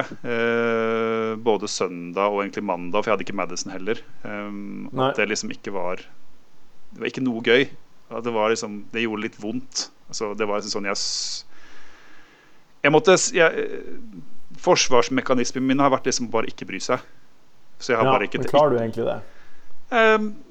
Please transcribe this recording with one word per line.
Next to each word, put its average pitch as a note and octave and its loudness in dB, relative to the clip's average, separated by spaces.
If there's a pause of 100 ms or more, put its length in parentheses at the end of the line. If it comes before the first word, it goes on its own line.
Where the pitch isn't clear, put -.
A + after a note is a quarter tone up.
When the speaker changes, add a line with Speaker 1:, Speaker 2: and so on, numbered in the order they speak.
(240)
Speaker 1:
eh, A2+ 0
både G#2+ 2
søndag F2+ 0
og G2+ 0
egentlig G2+ -4
mandag, F#2 0
for A2+ 0
jeg G2+ 4
hadde - -4
ikke G2+ -2
Madison F2+ -4
heller, F#2+ -4 (240)
ehm, G2+ -8
Speaker 2:
Nei. C3+ 0
Speaker 1:
at C#3 -4
det G#2 2
liksom G#2+ -2
ikke - -8
var, F#2 -2 (960)
det A2+ -10
var A#2 -2
ikke C3 -4
noe A#2 -2
gøy. B2 6 (440)
At A#2 -8
det A#2+ -2
var G#2+ 2
liksom, G#2 -4
det A2+ -2
gjorde G#2+ -4
litt A2+ -6
vondt. - -6 (200)
Altså, G#2 -4
det G#2+ 0
var G2+ 0
liksom G2+ -8
sånn, G2+ -2
jeg G2+ -2
s-, - -6 (1400)
jeg C#3+ 6
måtte D3+ 8
s-, - 4
jeg, - 4 (960)
forsvarsmekanismen C3 4
min C3+ 4
har C#3 6
vært C3+ 2
liksom A#2+ -2
bare A2 2
ikke - -8
bry F#2+ -6
seg. B2+ -2 (800)
Så - -2
jeg A#2 4
har A#2 6
Speaker 2:
Ja, - 6
Speaker 1:
bare G3+ 2
ikke - -2
Speaker 2:
men A#2+ 0
Speaker 1:
te-, G#2 2
Speaker 2:
klarer C#3 6
du A#2 2
egentlig A2+ -2
det? A#2 -2 (760)
Speaker 1:
Ehm, A3 6 (200)